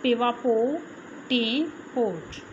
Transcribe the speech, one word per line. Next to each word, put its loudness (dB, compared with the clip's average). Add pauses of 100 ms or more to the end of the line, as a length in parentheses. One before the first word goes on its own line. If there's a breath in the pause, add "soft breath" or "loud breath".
पेवा 4 (120)
पो, 4 (720)
टे, 4 (520)
पोट। -2 (120)